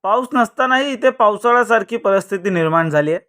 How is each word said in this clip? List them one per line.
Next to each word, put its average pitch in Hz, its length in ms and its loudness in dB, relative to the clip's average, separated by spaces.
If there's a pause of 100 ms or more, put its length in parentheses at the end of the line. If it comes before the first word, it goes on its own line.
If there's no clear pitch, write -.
पाऊस 233 320 -2
नसतानाही 262 580 0
इथे 254 180 0
पावसाळ्यासारखी 226 840 0
परिस्थिती 196 540 -2
निर्माण 165 400 0
झाली 151 220 0
आहे. 175 160 -4